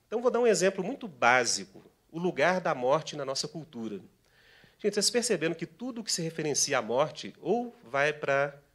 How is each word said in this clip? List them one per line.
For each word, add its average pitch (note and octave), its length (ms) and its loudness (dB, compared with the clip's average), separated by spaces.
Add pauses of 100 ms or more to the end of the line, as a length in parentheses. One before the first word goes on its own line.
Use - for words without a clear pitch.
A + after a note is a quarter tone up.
Então, A3 140 -4
vou A#3+ 100 2
dar A#3 100 2
um A#3+ 60 4
exemplo F#3+ 380 2
muito A#3+ 240 -8
básico: A#2+ 760 2 (300)
o D#3+ 60 -10
lugar F3 420 2
da F3 140 0
morte C#3 420 0
na C#3+ 80 -8
nossa C3+ 240 -6
cultura. A2+ 520 -10 (800)
Gente, G3+ 140 -2
vocês G3+ 160 2
perceberam G3 460 0
que E3 100 -10
tudo A#3 400 -10
que - 80 -6
se - 80 -2
referencia D3+ 560 -2
à A#2+ 60 2
morte A#2+ 580 -2
ou A#3 420 -2
vai C#3 300 0
pra C#3+ 420 0 (200)